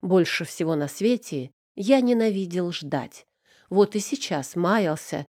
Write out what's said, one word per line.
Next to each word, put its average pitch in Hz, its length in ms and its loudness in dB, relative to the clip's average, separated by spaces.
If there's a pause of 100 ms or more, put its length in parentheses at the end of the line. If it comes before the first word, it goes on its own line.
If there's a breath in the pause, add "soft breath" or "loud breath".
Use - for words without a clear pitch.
Больше 175 440 2
всего 160 300 -2
на 147 120 -2
свете 180 640 -2 (240)
я 254 260 4
ненавидел 196 680 0
ждать. 143 540 -8 (440 soft breath)
Вот 202 260 4
и 214 40 0
сейчас - 560 -6
маялся, 175 760 0